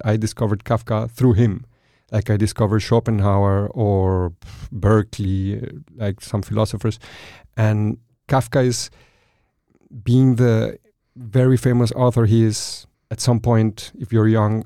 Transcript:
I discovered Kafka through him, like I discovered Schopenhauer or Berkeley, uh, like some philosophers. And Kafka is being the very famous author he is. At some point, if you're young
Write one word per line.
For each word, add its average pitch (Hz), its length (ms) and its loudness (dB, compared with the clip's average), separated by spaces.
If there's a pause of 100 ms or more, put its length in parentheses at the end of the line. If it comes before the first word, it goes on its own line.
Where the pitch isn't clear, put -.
I 110 100 2
discovered 107 480 -2
Kafka 113 480 -4
through 127 220 2
him, 107 320 0 (460)
like 107 180 -2
I 107 80 2
discovered 107 440 0
Schopenhauer 101 880 0
or 95 640 0 (380)
Berkeley, 101 880 0
uh, - 80 -10 (280)
like 101 260 -6
some 101 220 -6
philosophers. 107 560 -4 (580)
And 107 400 0 (300)
Kafka 135 360 0
is - 280 -2 (1120)
being 127 320 4
the 113 420 2 (380)
very 127 420 2
famous 120 360 2
author 123 320 2
he 113 180 4
is. - 420 -4 (240)
At 110 100 -10
some 120 200 0
point, 110 580 0
if - 160 -8
you're 110 140 4
young 110 380 2